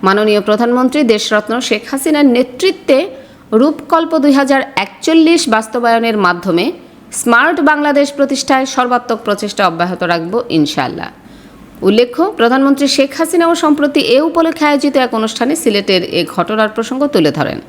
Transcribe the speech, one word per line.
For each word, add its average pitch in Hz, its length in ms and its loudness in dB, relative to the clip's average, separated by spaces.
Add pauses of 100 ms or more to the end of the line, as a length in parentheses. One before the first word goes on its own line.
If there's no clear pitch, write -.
মাননীয় 208 420 2
প্রধানমন্ত্রী 240 520 2 (140)
দেশরত্ন 214 400 -2 (140)
শেখ 220 240 -2
হাসিনার 294 440 2
নেতৃত্বে 262 640 0 (640)
রূপকল্প 320 520 0 (120)
দুই 285 160 6
হাজার 269 220 2 (220)
একচল্লিশ 320 580 2 (140)
বাস্তবায়নের 226 720 0
মাধ্যমে 175 400 0 (540)
স্মার্ট 254 380 2 (120)
বাংলাদেশ 294 380 2 (100)
প্রতিষ্ঠায় 269 480 0 (100)
সর্বাত্মক 240 500 -2
প্রচেষ্টা 208 440 -4
অব্যাহত 175 320 -4 (100)
রাখব 170 220 -4 (260)
ইনশাআল্লাহ। 131 500 -2 (760)
উল্লেখ্য, 240 340 2 (180)
প্রধানমন্ত্রী 269 560 2
শেখ 269 240 0
হাসিনাও 330 340 0 (100)
সম্প্রতি 294 380 2 (140)
এ - 20 6 (120)
উপলক্ষে 320 400 0
আয়োজিত 285 260 0 (100)
এক 240 140 -6
অনুষ্ঠানে 233 340 -2 (100)
সিলেটের 202 380 0 (180)
এ - 20 0 (140)
ঘটনার 214 400 -2
প্রসঙ্গ 254 260 -4 (120)
তুলে 160 240 2
ধরেন। - 300 -4